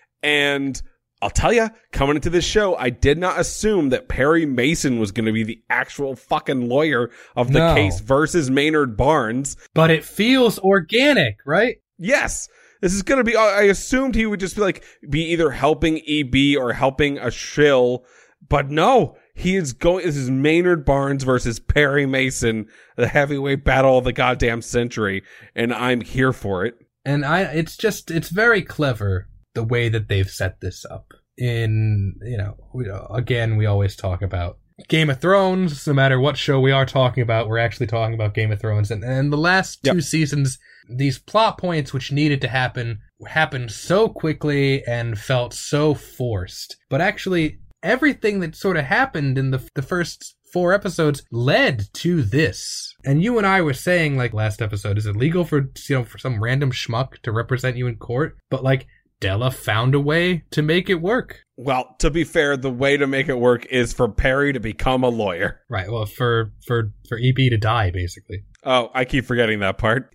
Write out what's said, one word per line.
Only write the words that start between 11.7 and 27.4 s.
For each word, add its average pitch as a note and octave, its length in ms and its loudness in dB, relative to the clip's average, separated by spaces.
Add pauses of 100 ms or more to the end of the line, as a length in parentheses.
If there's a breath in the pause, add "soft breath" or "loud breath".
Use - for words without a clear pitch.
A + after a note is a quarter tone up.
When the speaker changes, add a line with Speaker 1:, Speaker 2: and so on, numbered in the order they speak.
Speaker 1:
Yes. B3 480 -2 (340 soft breath)
This F3+ 120 0
is G3 100 -2
gonna C4+ 220 2
be, A#3 100 0
I, G#3 240 2
I - 40 6
assumed A#3+ 520 2
he A3 100 2
would G#3 140 -4
just F#3+ 160 -6
be, G3+ 60 -2
like, F#3+ 220 -2 (240 loud breath)
be D3+ 240 -2
either D#3+ 200 2
helping D3+ 460 0
E D3+ 260 -2
B C#3 320 4
or B2 180 0
helping C#3 440 0
a A#2+ 120 -6
shill. B2+ 760 2 (420 soft breath)
But C#3+ 240 0
no, F3 460 2 (180 soft breath)
he F#3 220 0
is D3 160 -2
going, F3+ 320 0
this D3+ 100 -2
is C3 160 -2
Maynard D#3 540 2
Barnes C#3 400 0
versus B2+ 340 0
Perry C#3+ 460 2
Mason, B2+ 600 -2 (280 soft breath)
the A#2+ 140 2
heavyweight C#3 560 0
battle C3 320 6
of B2 80 2
the B2 80 -2
goddamn B2 480 0
century, A2 600 -2 (320 loud breath)
and A#2+ 200 0
I'm B2 260 0
here C3 320 0
for G2 340 -4
it. - 100 -6 (280)
Speaker 2:
And C#3+ 220 0
I, E3 160 0